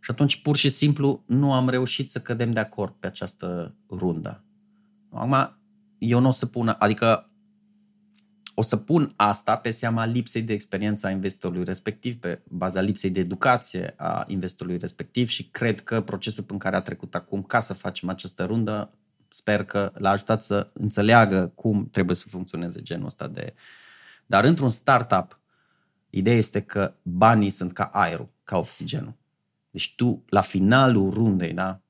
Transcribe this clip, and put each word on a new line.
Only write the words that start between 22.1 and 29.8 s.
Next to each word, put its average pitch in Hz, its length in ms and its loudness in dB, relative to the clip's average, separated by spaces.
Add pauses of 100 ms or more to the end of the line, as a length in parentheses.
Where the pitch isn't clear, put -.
să - 120 -10
funcționeze 87 540 -10
genul - 240 -8
ăsta - 200 -12
de. - 280 -12 (720)
Dar 101 180 6
într-un 147 240 4
startup, 117 680 2 (720)
ideea 107 260 2
este 107 240 0
că 98 420 -4
banii 101 480 4
sunt 92 220 -6
ca 101 200 -4
aerul, 85 360 -2 (160)
ca 98 120 -4
oxigenul. - 560 -6 (580)
Deci - 240 -8